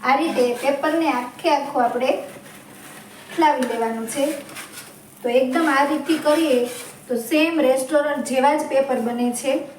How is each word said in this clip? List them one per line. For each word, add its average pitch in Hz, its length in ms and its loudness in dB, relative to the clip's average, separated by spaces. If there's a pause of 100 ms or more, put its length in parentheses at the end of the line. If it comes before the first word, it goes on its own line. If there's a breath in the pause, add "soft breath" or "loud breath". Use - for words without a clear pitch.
આ 262 100 4
રીતે 285 280 0 (180)
પેપરને 302 480 0
આખે 254 460 -2
આખું 269 260 -2
આપણે 247 280 0 (1160)
ઉથલાવી 277 420 2
લેવાનું 226 440 -4
છે. 277 100 0 (960)
તો 247 80 -2
એકદમ 262 480 2
આ 294 140 4
રીતથી 311 340 0
કરીએ 302 340 4 (480)
તો 247 80 -2 (140)
સેમ 320 400 2
રેસ્ટોરન્ટ 269 640 0
જેવા 277 240 4
જ - 160 -4
પેપર 269 340 2
બને 240 320 -2
છે. 277 140 -2 (260)